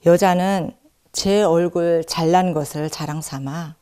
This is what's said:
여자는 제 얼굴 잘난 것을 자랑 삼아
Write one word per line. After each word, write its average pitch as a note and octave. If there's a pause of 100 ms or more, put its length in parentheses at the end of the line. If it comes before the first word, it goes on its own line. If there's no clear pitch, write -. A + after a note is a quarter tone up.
여자는 F3+ (340)
제 G3+
얼굴 E3+
잘난 F3
것을 D3+
자랑 D3+
삼아 D3